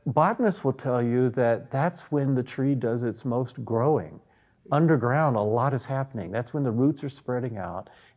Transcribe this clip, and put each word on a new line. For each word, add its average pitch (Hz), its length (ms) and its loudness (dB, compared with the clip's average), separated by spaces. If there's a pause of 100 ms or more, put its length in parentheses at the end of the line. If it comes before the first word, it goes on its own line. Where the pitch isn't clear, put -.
botanists 190 580 2
will 135 100 2
tell 123 280 0
you 123 280 2
that 117 400 0
that's 156 420 -2
when 139 220 2
the 127 80 2
tree 135 320 -2
does 120 280 -2
its 117 220 -4
most 123 400 -4
growing. 117 560 0 (500)
Underground, 143 680 4
a 104 40 2
lot 120 340 2
is 120 120 -4
happening. 135 440 -6
That's 117 220 -4
when 147 100 -2
the 127 80 0
roots 135 340 0
are 139 40 -6
spreading 123 480 -6
out. 90 320 -8 (280)